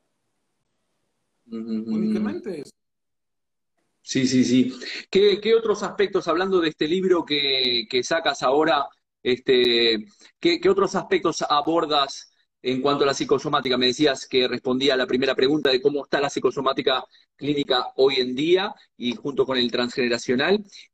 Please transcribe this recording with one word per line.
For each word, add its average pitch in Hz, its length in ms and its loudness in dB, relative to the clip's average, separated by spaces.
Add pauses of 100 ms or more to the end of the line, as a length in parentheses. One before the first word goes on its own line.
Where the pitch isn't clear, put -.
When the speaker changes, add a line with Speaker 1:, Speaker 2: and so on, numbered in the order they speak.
(1500)
Speaker 1:
Ujú. 220 380 -8 (100)
Speaker 2:
Únicamente 214 680 -4
eso. - 80 -18 (1300)
Speaker 1:
Sí, 131 260 -2
sí, 127 180 2
sí. 123 280 2 (380)
¿Qué, 202 300 4
qué 220 140 2
otros 214 280 0
aspectos, 190 460 -2
hablando 180 320 0
de 160 100 0
este 156 180 -4
libro 180 360 2
que, 131 680 -2
que 127 120 0
sacas 156 400 -2
ahora, 143 440 2 (360)
este, 120 840 2 (320)
qué, 170 220 0
qué 180 100 4
otros 196 240 0
aspectos 170 480 -2
abordas 151 880 -2 (300)
en 131 180 -2
cuanto 143 240 2
a - 40 2
la 139 60 0
psicosomática? 139 640 -2
Me 127 100 0
decías 131 400 0
que 127 220 2
respondía 127 460 0
a - 20 0
la 127 100 0
primera 127 280 0
pregunta 135 360 2
de 127 120 2
cómo 143 220 0
está - 160 -2
la 143 100 -2
psicosomática 131 720 -2 (320)
clínica 143 600 -2
hoy 135 200 4
en 127 180 -2
día 180 400 0 (220)
y 120 180 -4
junto 135 300 -2
con 131 140 -2
el 120 120 0
transgeneracional. 123 960 0 (300)